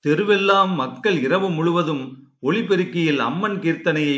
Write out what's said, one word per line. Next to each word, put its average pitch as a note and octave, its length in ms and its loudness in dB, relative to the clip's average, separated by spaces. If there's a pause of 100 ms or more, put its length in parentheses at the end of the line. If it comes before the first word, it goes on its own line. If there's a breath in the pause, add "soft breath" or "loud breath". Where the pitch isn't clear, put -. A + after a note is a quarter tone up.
தெருவெல்லாம் G3 680 2
மக்கள் C#3+ 460 -2
இரவு F3+ 280 0
முழுவதும் D#3+ 540 0 (380)
ஒலிபெருக்கியில் F3 800 0
அம்மன் F3 400 -2
கீர்த்தனையை D#3 580 0